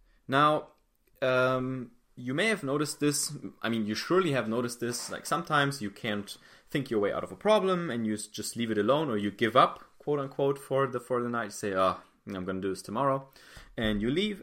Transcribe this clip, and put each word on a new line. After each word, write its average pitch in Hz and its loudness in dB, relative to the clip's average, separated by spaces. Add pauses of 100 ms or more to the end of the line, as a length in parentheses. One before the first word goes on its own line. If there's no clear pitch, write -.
(280)
Now, 151 2 (520)
um, 127 0 (240)
you 127 -6
may 180 2
have 214 0
noticed 143 -2
this, 147 0 (300)
I 110 -2
mean, 113 0
you 107 0
surely 170 2
have 120 0
noticed 120 -2
this, 120 -4
like, - -10
sometimes 143 0
you 98 -4
can't 104 -6 (360)
think 143 -2
your 110 2
way 101 2
out 67 -4
of 90 -10
a 92 -14
problem 185 2
and 117 -2
you 107 0
s-, 104 -6
just - -10
leave 117 -2
it 104 0
alone, 139 4
or 113 0
you 101 0
give 110 2
up, - 6 (160)
quote 147 -2
unquote, 139 0
for 135 0
the, 123 -4
for 120 -2
the 120 -4
night, 117 -4
say, 101 -2
"Oh, 92 4 (280)
I'm 95 -6
gonna 92 -4
do 98 0
this 92 -4
tomorrow." 135 -2 (500)
And 107 0
you 110 0
leave, 196 -2